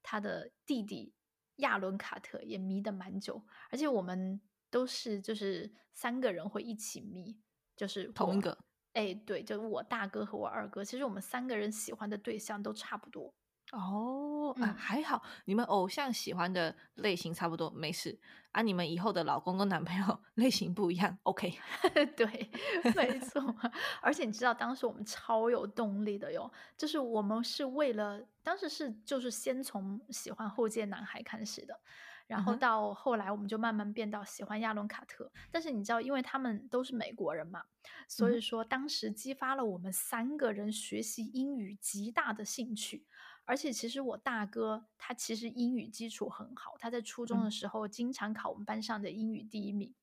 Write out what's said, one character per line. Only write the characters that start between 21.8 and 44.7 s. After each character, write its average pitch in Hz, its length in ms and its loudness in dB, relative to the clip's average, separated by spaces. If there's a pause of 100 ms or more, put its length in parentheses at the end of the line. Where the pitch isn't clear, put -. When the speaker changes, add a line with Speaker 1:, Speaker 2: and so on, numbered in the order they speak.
Speaker 1:
<laughs> 320 340 6
对， 220 340 2 (440)
没 262 260 4
错。 262 340 0 (180)
Speaker 2:
<laughs> - 300 -2
Speaker 1:
而 294 100 6
且 302 120 2
你 214 80 0
知 240 120 -2
道 240 80 8
当 240 220 0
时 262 120 0
我 - 60 2
们 208 120 -8
超 226 440 2
有 233 180 4
动 208 380 0
力 202 140 0
的 175 140 -6
哟， 180 180 -4 (260)
就 311 120 -2
是 311 100 2
我 233 240 2
们 220 200 2
是 285 220 0
为 269 280 4
了， 208 340 -2 (160)
当 349 140 0
时 381 120 -2
是， 285 240 -4 (120)
就 269 160 0
是 247 100 -2
先 262 320 -2
从 202 380 -4 (100)
喜 - 200 -8
欢 220 180 -4
后 220 200 4
街 220 180 0
男 202 180 -6
孩 - 180 -8
开 - 220 -8
始 - 220 -8
的， - 120 -10 (480)
然 214 160 0
后 214 140 4
到 220 380 6
后 240 220 4
来 196 140 0
我 208 60 0
们 208 100 -4
就 220 120 0
慢 226 160 2
慢 208 180 0
变 220 180 -2
到 208 140 -4
喜 - 180 -10
欢 208 180 -4
亚 220 120 0
伦 208 160 -2
卡 - 160 -8
特。 - 200 -12
Speaker 2:
嗯 - 100 -14
哼。 - 160 -18
Speaker 1:
但 330 100 2
是 320 100 -4
你 208 140 -2
知 220 80 0
道 233 80 4
因 254 120 -2
为 254 100 2
他 - 160 -2
们 254 300 0
都 247 140 2
是 262 120 -4
美 - 180 -2
国 156 220 0
人 156 120 -4
嘛， 170 180 -10 (440)
所 233 220 6
以 240 100 4
说 226 240 -2
当 262 240 0
时 220 220 -2
激 262 240 -4
发 269 200 0
了 269 80 0
我 196 140 0
们 185 160 -4
三 247 460 0
个 233 140 4
人 208 200 -2
学 214 300 -2
习 226 240 -4
英 269 320 0
语 202 160 -4
极 202 360 -4
大 262 220 2
的 214 100 -4
兴 233 320 -4
趣。 - 240 -6
Speaker 2:
嗯 - 120 -16
哼。 - 20 -20 (340)
Speaker 1:
而 254 100 2
且 285 160 0
其 233 160 -4
实 269 120 -4
我 247 160 -2
大 220 280 0
哥 220 440 -2 (100)